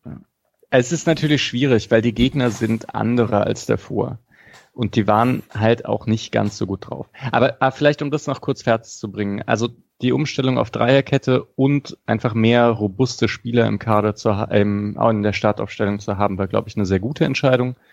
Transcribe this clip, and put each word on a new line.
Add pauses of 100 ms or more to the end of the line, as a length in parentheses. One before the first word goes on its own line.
Ja. (480)
Es
ist
natürlich
schwierig,
weil
die
Gegner
sind
andere
als
davor. (520)
Und
die
waren
halt
auch
nicht
ganz
so
gut
drauf. (220)
Aber,
aber
vielleicht,
um
das
noch
kurz
fertig
zu
bringen.
Also (320)
die
Umstellung
auf
Dreierkette
und
einfach
mehr
robuste
Spieler
im
Kader
zu
ha-,
im,
auch
in
der
Startaufstellung
zu
haben,
war,
glaub
ich,
eine
sehr
gute
Entscheidung. (180)